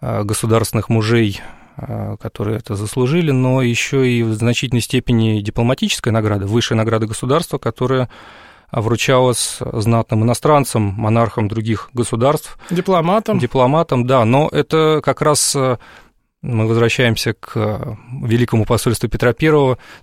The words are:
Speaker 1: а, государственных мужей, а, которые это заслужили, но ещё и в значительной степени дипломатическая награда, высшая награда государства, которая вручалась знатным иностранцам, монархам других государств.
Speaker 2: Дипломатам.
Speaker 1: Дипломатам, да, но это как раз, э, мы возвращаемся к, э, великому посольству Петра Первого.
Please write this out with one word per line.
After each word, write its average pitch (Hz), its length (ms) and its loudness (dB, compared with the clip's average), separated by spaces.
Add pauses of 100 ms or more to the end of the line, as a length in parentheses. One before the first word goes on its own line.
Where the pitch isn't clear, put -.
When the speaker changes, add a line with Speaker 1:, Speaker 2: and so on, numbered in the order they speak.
Speaker 1:
а, 110 240 -4
государственных 110 640 0
мужей, 113 540 0 (380)
а, 104 360 -8
которые 107 420 -6
это 110 160 -8
заслужили, 131 560 0
но 127 320 2
ещё 123 400 0
и 120 220 2
в 110 100 0
значительной 117 480 0
степени 113 580 0
дипломатическая 117 720 -2
награда, 104 320 0
высшая 113 300 0
награда 110 320 0
государства, 135 520 -2
которая 127 500 -2 (640)
вручалась 120 880 0
знатным 113 640 0
иностранцам, 127 580 2
монархам 110 640 0
других 107 460 -4
государств. 120 680 -2 (100)
Speaker 2:
Дипломатам. 185 680 0
Speaker 1:
Дипломатам, 127 680 2
да, 127 160 4
но 135 260 4
это 156 540 2
как - 180 0
раз, 147 320 2
э, 131 240 0 (640)
мы 113 240 0
возвращаемся 113 680 2
к, - 220 -18
э, 107 400 -4 (320)
великому 117 400 2
посольству 117 420 0
Петра 120 240 0
Первого. 143 460 2 (240)